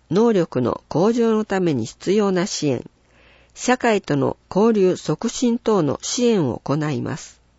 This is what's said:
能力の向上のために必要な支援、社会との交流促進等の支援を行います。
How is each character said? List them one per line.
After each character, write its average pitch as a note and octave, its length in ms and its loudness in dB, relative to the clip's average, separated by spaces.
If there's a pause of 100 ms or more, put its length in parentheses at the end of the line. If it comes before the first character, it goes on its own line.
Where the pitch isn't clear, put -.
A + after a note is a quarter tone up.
(100)
能 A3+ 220 4
力 E3 280 0
の A#2 280 -2
向 G#3 260 2
上 A3+ 180 2
の G#3+ 140 0
た F#3+ 140 -2
め E3+ 120 2
に A#2 140 -2
必 - 260 -4
要 G3+ 200 2
な F3+ 140 0
支 - 220 -4
援、 B2 160 -2 (720)
社 B3 240 0
会 A3 240 0
と D3 140 -2
の C3 200 0 (180)
交 A3 200 2
流 F#3 220 2
促 E3 340 -4
進 A#3 280 0
等 G#3 240 0
の C#3 200 0
支 - 240 -2
援 F#3+ 240 2
を - 120 -6
行 - 140 -2
い D3+ 240 -2
ま A#2+ 160 -6
す。 - 240 -18 (180)